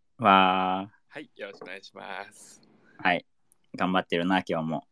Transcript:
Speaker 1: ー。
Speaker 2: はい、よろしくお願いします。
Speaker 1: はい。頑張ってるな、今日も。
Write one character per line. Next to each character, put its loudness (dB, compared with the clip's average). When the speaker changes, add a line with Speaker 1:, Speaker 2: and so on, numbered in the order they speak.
Speaker 1:
ー。 -6
Speaker 2:
は 4
い、 -18
よ -14
ろ -18
し -20
く -16
お -14
願 -14
い -20
し -20
ま -12
す。 -20
Speaker 1:
は 0
い。 -2
頑 0
張 2
っ -4
て -2
る -2
な、 2
今 -4
日 -4
も。 -6